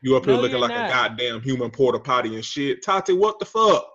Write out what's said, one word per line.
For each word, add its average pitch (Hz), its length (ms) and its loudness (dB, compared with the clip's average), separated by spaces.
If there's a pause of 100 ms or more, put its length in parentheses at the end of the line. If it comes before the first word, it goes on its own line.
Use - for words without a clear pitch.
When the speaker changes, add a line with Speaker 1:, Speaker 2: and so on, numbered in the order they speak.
Speaker 1:
You 131 120 2
up 123 100 0
here 135 100 4
Speaker 2:
No, 123 60 2
Speaker 1:
looking 123 160 0
Speaker 2:
you're 120 100 0
Speaker 1:
like 117 100 -4
Speaker 2:
not. 233 120 -4
Speaker 1:
a 123 40 -2
goddamn 117 480 -2
human 123 300 -4
porta 120 280 2
potty 120 360 -2
and 113 100 -10
shit. 139 380 -4
Tati, 190 300 0
what 208 260 2
the 196 60 -8
fuck? 214 500 2